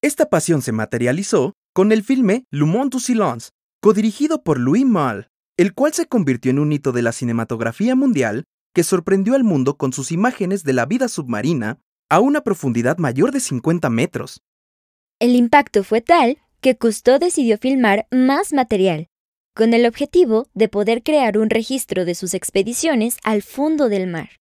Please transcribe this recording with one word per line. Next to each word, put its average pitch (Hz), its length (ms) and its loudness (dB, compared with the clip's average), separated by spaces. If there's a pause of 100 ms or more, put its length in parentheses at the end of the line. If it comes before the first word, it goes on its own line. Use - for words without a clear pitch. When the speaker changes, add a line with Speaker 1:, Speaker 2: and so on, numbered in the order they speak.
Speaker 1:
Esta 285 280 0
pasión 156 320 0
se 127 100 -6
materializó 123 800 -2 (200)
con 196 180 2
el 220 120 2
filme 254 480 0
Le 143 120 0
Monde 233 280 0
du 262 100 -4
Silence, 180 480 -2 (320)
codirigido 220 640 2
por 135 180 0
Louis 170 240 2
Malle, 139 420 -2 (300)
el 175 160 2
cual 302 200 0
se 330 120 -2
convirtió 135 460 0
en 139 80 0
un 151 120 0
hito 143 220 -2
de 120 80 0
la 117 100 0
cinematografía 117 840 -4
mundial 147 500 -2 (300)
que 175 80 2
sorprendió 196 520 0
al 269 80 2
mundo 143 340 2
con 131 160 -2
sus 139 180 -8
imágenes 196 520 -2
de 139 100 -2
la 120 140 0
vida 240 200 -2
submarina 123 680 -4 (320)
a 160 100 4
una 285 220 2
profundidad 135 560 -2
mayor 160 340 0
de 269 80 -4
cincuenta 151 520 -2
metros. - 500 -4 (760)
Speaker 2:
El 247 160 2
impacto 240 480 2
fue 226 180 0
tal 285 380 2 (200)
que 254 160 2
Cousteau 240 440 2
decidió 247 400 0
filmar 240 500 0
más 262 420 0
material, 190 580 0 (460)
con 233 200 2
el 240 100 4
objetivo 240 680 0
de 214 140 2
poder 220 340 -2
crear 262 340 2
un 214 140 0
registro 220 520 -4
de 170 120 -4
sus 185 180 -8
expediciones 233 920 -2
al 214 200 0
fondo 294 460 -2
del 190 180 -2
mar. 165 340 -10